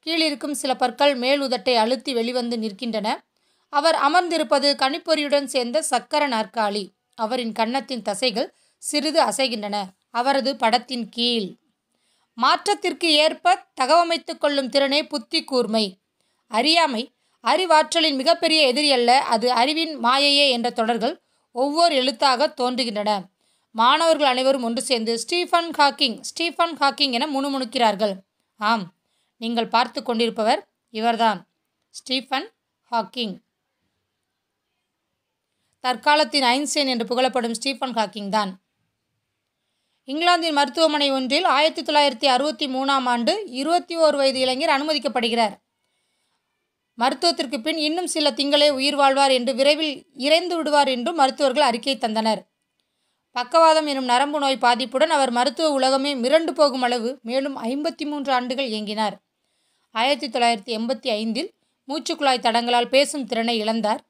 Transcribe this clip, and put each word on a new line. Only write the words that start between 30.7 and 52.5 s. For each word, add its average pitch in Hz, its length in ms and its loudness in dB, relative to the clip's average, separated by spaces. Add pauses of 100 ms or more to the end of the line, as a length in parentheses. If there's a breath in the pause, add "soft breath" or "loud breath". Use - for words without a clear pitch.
இவர்தான், 220 580 0 (420)
ஸ்டீஃபன் 262 640 -6 (400)
ஹாக்கிங். 220 480 -6 (2500)
தற்காலத்தின் 294 600 2
ஐன்ஸ்டைன் 269 440 2
என்று 240 180 -2
புகழப்படும் 247 480 0
ஸ்டீஃபன் 262 400 -6
ஹாக்கிங் 202 360 -4
தான். 196 300 -2 (1400)
இங்கிலாந்தின் 330 500 0
மருத்துவமனை 285 580 2
ஒன்றில் 269 320 0
ஆயிரத்தி 311 380 2
தொள்ளாயிரத்தி 285 440 2
அறுபத்தி 285 420 0
மூணாம் 262 380 -2
ஆண்டு 247 400 0
இருபத்தி 330 520 -2
ஓரு 311 180 4
வயது 269 240 0
இளைஞர் 262 300 0
அனுமதிக்கப்படுகிறார். 240 840 0 (1400)
மருத்துவத்திற்கு 277 680 -2
பின் 320 160 -4
இன்னும் 311 300 -2
சில 294 240 0
திங்களே 294 380 2
உயிர் 277 260 0
வாழ்வார் 277 360 4
என்று, 247 240 0
விரைவில் 285 500 0 (100)
இறந்து 330 400 0
விடுவார் 294 320 2
என்றும் 240 280 -2
மருத்துவர்கள் 269 480 2
அறிக்கை 254 340 0
தந்தனர். 220 500 -2 (840)